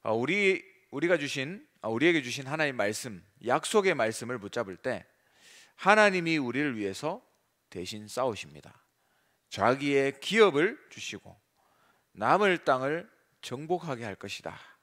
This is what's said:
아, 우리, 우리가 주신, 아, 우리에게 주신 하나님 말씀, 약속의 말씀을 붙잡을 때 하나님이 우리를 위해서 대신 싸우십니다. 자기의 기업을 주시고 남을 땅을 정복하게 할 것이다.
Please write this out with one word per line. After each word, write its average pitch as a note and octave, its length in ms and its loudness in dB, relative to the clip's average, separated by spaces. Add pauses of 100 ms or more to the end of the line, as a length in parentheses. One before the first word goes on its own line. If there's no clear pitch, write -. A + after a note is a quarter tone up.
아, A2 100 -4
우리, F3+ 500 2 (300)
우리가 E3 260 2
주신, C#3+ 480 -6 (160)
아, G#2+ 60 -6
우리에게 D3 340 4
주신 B2 260 -8
하나님 D3 280 -2
말씀, G#2+ 500 -4 (200)
약속의 D#3+ 500 2
말씀을 A#2 440 -2
붙잡을 G2 360 -6
때 A2 300 -8 (720)
하나님이 F#3 640 4
우리를 C3 400 -2
위해서 G#2+ 480 -6 (440)
대신 G#2+ 380 -10
싸우십니다. F2+ 760 -6 (680)
자기의 C#3 680 2
기업을 G3 580 4 (120)
주시고 - 500 -16 (720)
남을 E3+ 540 2
땅을 C#3+ 440 0 (320)
정복하게 D3+ 600 -6
할 G2+ 120 -8
것이다. - 440 -12 (240)